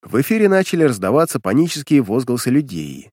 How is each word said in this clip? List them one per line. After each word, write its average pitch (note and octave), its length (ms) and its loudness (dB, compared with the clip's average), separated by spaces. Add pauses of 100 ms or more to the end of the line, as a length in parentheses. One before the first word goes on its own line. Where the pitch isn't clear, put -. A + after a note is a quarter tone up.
В - 200 -2
эфире A3 260 2
начали F#3+ 360 2
раздаваться B2 540 0
панические C#3+ 600 0
возгласы B2 480 -2
людей E2+ 640 -4